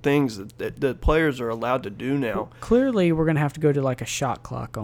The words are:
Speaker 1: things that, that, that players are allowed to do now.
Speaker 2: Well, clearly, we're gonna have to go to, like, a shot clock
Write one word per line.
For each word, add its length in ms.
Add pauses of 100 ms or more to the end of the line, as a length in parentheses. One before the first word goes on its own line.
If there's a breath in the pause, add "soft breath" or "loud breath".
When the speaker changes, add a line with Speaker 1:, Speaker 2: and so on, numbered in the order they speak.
Speaker 1:
things 360
that, 200
that, 220
that 220
players 380
are 100
allowed 340
to 60
do 280
now. 160
Speaker 2:
Well, 260
clearly, 520
we're 140
gonna 140
have 140
to 60
go 120
to, 100
like, 200
a 40
shot 360
clock 420